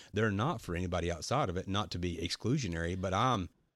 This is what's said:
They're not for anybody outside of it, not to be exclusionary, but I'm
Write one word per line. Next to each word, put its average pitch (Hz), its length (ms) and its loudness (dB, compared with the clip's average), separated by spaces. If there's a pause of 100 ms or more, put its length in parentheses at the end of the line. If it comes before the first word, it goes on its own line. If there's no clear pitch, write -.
(140)
They're 107 160 4
not 110 320 0
for 87 140 -4
anybody 87 340 0
outside 113 400 0
of 85 80 -4
it, 95 100 -4
not 101 220 0
to 92 80 -4
be 87 180 -2
exclusionary, 87 840 -2
but 92 140 -2
I'm 104 380 2 (260)